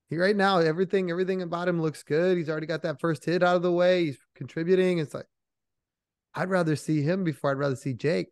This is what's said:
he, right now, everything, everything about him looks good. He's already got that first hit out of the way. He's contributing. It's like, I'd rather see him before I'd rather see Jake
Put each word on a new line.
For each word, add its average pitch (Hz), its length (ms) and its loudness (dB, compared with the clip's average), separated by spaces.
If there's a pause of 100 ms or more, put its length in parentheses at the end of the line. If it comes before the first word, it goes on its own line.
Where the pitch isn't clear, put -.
he, 151 80 -4
right 190 180 2
now, 196 240 2
everything, 180 520 0
everything 185 300 -2
about 175 260 -4
him 170 140 0
looks 156 220 -4
good. 175 340 2
He's 156 120 -4
already 156 180 -6
got 160 160 -4
that 156 160 -4
first 165 260 -2
hit 175 180 0
out 175 120 4
of 180 60 2
the 175 100 0
way. 180 340 4
He's 139 120 -4 (180)
contributing. 175 640 0
It's 147 140 -6
like, - 140 -12 (1080)
I'd 180 160 -4
rather 170 260 2
see 151 260 -2
him 180 220 0
before 143 280 -2
I'd 135 60 -2
rather 139 180 -2
see 131 180 -6
Jake 160 380 -2